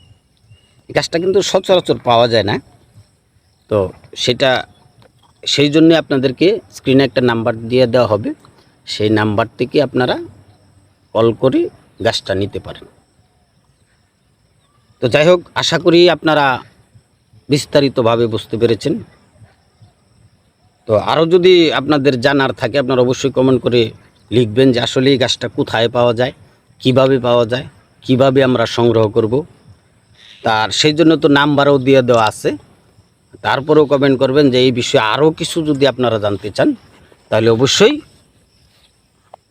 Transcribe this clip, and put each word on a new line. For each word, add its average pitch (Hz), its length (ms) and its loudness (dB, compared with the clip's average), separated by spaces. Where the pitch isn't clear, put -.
এই 127 100 -16
গাছটা 147 260 -4
কিন্তু 190 160 0
সচরাচর 180 460 0
পাওয়া 120 260 4
যায় 107 160 2
না, 110 60 -2
তো 107 80 0
সেটা, 127 260 0
সেই 143 320 0
জন্যে 160 260 6
আপনাদেরকে 139 460 -2
স্ক্রিনে 135 320 0
একটা 127 140 -4
নাম্বার 117 220 -2
দিয়ে 127 220 2
দেওয়া 120 200 2
হবে, 104 160 -4
সেই 107 260 -2
নাম্বার 107 280 -2
থেকে 131 180 -4
আপনারা 131 280 -4
কল 113 120 2
করে 131 180 0
গাছটা - 360 -4
নিতে 98 240 -8
পারেন। - 200 -18
তো 131 120 -4
যাই 117 160 2
হোক, 180 100 4
আশা 165 240 -2
করি 170 140 4
আপনারা 151 300 0
বিস্তারিতভাবে 123 840 0
বুঝতে - 280 -8
পেরেছেন। 117 320 0
তো 113 60 0
আরও 147 120 0
যদি 185 200 4
আপনাদের 139 340 0
জানার 139 260 2
থাকে, 120 220 -4
আপনারা 127 220 0
অবশ্যই 131 340 -4
কমেন্ট 131 280 2
করে 120 140 0
লিখবেন 120 440 2
যে 120 120 -2
আসলে 131 260 0
এই 127 100 0
গাছটা 120 240 -6
কোথায় 117 380 -2
পাওয়া 120 240 2
যায়, 127 140 -2
কিভাবে 135 340 2
পাওয়া 120 240 2
যায়, 127 140 -6
কিভাবে 131 340 2
আমরা 117 160 0
সংগ্রহ 113 280 2
করব। 110 160 -2
তার 110 220 0
সেই 151 200 0
জন্য 160 120 6
তো 160 40 2
নাম্বারও 143 380 2
দিয়ে 135 220 4
দেওয়া 113 220 2
আছে, - 180 -6
তারপরেও 139 460 2
কমেন্ট 139 300 2
করবেন 135 320 2
যে 123 120 2
এই 131 140 2
বিষয়ে 120 240 0
আরও 143 140 0
কিছু 165 180 -6
যদি 139 220 0
আপনারা 120 340 -2
জানতে 101 320 -4
চান, 151 120 2
তাহলে 113 280 2
অবশ্যই 196 380 2